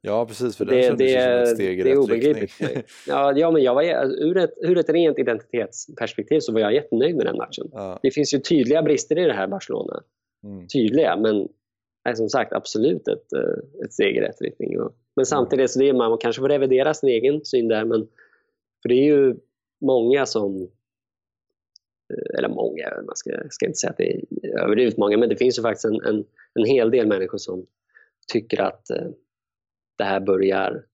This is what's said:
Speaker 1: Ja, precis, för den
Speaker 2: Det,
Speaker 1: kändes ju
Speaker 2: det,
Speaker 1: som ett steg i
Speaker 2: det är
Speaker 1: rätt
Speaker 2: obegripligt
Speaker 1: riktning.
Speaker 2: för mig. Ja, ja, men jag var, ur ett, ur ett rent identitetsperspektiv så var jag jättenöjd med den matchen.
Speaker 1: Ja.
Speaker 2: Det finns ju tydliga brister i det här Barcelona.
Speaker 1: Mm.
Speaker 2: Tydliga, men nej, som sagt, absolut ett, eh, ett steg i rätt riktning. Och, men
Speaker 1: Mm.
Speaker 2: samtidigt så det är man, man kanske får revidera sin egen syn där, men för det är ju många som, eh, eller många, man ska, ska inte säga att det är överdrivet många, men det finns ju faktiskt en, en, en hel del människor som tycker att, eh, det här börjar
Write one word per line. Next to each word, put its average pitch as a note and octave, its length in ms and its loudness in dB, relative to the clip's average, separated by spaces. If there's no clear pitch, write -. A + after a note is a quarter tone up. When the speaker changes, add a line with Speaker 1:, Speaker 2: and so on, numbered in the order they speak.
Speaker 1:
Ja, G#2+ 240 -2
precis, A2+ 320 -6
för - 80 -2
den B2+ 100 2
Speaker 2:
Det, B2+ 80 6
Speaker 1:
kändes B2+ 280 4
ju B2+ 40 4
Speaker 2:
det, B2+ 80 4
Speaker 1:
som B2 200 4
ett A#2+ 140 4
steg F#2 220 -2
i F#2 40 0
Speaker 2:
det F#2+ 60 4
är C3+ 60 4
Speaker 1:
rätt C#3 80 6
Speaker 2:
obegripligt A#2+ 380 2
Speaker 1:
riktning. A#2+ 280 -6
Speaker 2:
för B2 60 -6
mig. C3+ 100 -6
Ja, C#3 300 2
ja, E3 140 4
men D#3 120 4
jag B2 120 4
var, C#3+ 80 2
ur F3 140 0
ett, E3+ 200 0
ur F3+ 200 2
ett D#3+ 120 2
rent D#3+ 300 2
identitetsperspektiv A#2 1200 -4
så C3+ 140 -4
var A2 60 2
jag G#2 140 4
jättenöjd D3 420 0
med C3 100 0
den - 120 -2
matchen. - 360 -10
Speaker 1:
Ja. F#2+ 280 -10
Speaker 2:
Det G3 100 2
finns D3 220 0
ju C#3 60 0
tydliga D3 440 2
brister D3+ 360 0
i F#3 40 2
det D3+ 100 2
här F#3+ 140 -2
Barcelona. - 560 -8
Speaker 1:
Mm. G2 240 -16
Speaker 2:
Tydliga, A2+ 500 0
men G#2+ 300 0
nej, A#2+ 100 -2
som A2 140 -2
sagt, A2+ 240 -2
absolut B2 540 -2
ett, - 260 -6
eh, G1+ 520 -4
ett - 80 -18
steg F#2+ 240 0
i G#1+ 40 0
rätt - 200 -6
riktning. - 380 -6
Och, - 120 -6
men C3+ 60 2
Speaker 1:
Mm. C3 40 4
Speaker 2:
samtidigt C3 460 0
så B2+ 80 -2
det C#3 100 4
är C#3 40 2
man, A#2+ 160 2
man A2+ 80 0
kanske A#2 220 -4
får C3+ 100 0
revidera C3+ 440 2
sin C#3 160 0
egen C3 360 0
syn A#2+ 220 0
där, A2 180 0
men A2+ 220 -2
för - 80 -6
det B2 60 4
är C3 100 4
ju C#3 300 4
många B2+ 440 2
som, G2 360 -4
eh, - 240 -6
eller - 120 -2
många, - 400 -4
man - 100 -12
ska, - 160 -10
ska - 160 -4
inte - 120 -6
säga - 140 -4
att - 60 -10
det G1+ 140 0
är - 200 -6
överdrivet G#2+ 340 2
många, G#2 200 2
men A#2 120 2
det G#2+ 60 0
finns B2 240 2
ju - 20 -4
faktiskt A2+ 240 -4
en, A2 200 -2
en, G#2+ 200 -2
en A2+ 120 0
hel A#2 260 2
del A#2+ 160 2
människor F#2+ 300 -2
som F#2 280 -10
tycker A2 280 -2
att, - 280 -6
eh, - 180 -6
det - 60 -4
här G2 160 -2
börjar F#2+ 760 0